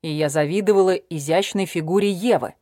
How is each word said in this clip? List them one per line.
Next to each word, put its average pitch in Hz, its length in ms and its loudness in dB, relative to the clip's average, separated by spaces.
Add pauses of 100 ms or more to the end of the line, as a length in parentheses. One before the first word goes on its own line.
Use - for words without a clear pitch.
и 160 80 -8
я 151 200 -2
завидовала 185 640 2
изящной 170 680 -2
фигуре 180 440 0
Евы. 202 520 -2